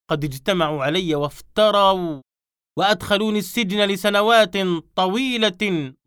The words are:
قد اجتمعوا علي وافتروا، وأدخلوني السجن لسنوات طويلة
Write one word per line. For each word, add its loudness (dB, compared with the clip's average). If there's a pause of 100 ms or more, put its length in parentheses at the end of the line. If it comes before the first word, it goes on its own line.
(100)
قد -2
اجتمعوا -2
علي -2
وافتروا، 0 (580)
وأدخلوني 0
السجن -2
لسنوات 2 (400)
طويلة -2 (120)